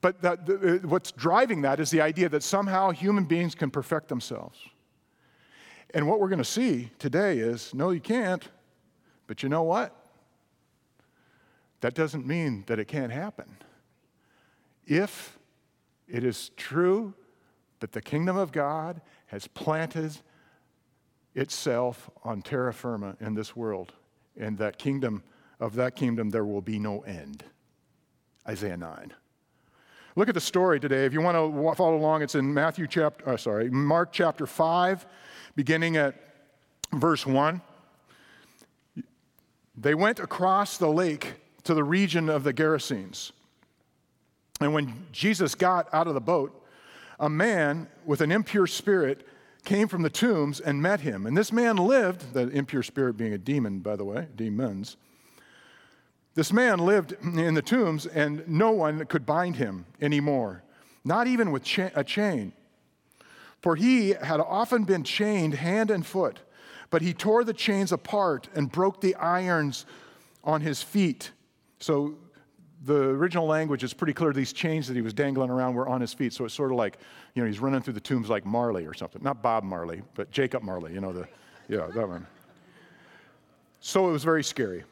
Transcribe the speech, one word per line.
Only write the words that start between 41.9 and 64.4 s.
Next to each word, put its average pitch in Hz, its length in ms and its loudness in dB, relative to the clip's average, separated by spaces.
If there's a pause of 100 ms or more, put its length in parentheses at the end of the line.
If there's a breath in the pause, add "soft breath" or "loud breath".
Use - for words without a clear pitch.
of 151 140 2
the 139 100 2
Gerasenes. 135 800 -2 (1300)
And 151 120 2
when 147 380 -4
Jesus 180 420 0
got 180 400 2
out 165 140 2
of 160 60 -2
the 135 80 -2
boat, 143 440 -2 (540 loud breath)
a 151 100 2
man 160 580 2 (180)
with 147 160 2
an 151 100 4
impure 202 360 2
spirit 160 600 0 (380 loud breath)
came 202 220 2
from 185 140 -2
the 156 80 2
tombs 151 520 2
and 143 200 0
met 180 200 2
him. 104 240 -4
And 123 100 0
this 208 160 2
man 233 240 4
lived, 185 580 2
the 127 160 2
impure 139 340 -2
spirit 123 340 -2
being 110 160 -2
a 101 40 -4
demon, 104 420 -2
by 101 160 -4
the 101 100 -6
way, 120 300 -6
demons. 107 600 -4 (1400 soft breath)
This 165 180 0
man 226 260 4
lived 180 420 4
in 170 320 2
the 156 80 4
tombs, 170 440 2
and 156 420 -2
no 180 240 4
one 156 360 0
could 139 180 -2
bind 165 300 0
him 98 300 -4 (160)
anymore, 143 640 0 (400 soft breath)
not 208 240 2
even 233 240 2
with 131 120 -2
cha-, 190 320 -2
a 143 80 2
chain. 160 500 -2 (1080 loud breath)
For 165 140 2
he 220 340 4
had 160 300 0
often 220 440 2